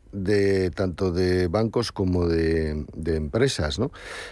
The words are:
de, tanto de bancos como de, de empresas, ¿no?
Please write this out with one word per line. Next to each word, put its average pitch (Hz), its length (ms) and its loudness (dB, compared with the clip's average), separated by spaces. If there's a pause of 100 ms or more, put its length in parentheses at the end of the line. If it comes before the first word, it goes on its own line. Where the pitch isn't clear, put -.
(140)
de, 98 580 2
tanto 92 400 0
de 90 360 2
bancos 107 440 0
como 90 360 0
de, 80 580 0 (100)
de 80 220 -2
empresas, 78 640 0
¿no? - 120 -2 (400)